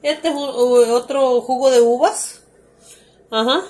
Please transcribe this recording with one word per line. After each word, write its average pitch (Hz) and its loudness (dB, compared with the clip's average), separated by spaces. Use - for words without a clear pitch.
este 311 -4
ju-, 285 -6
u-, 247 2
otro 247 0
jugo 254 0
de 247 4
uvas. 247 0
Ajá. 254 -2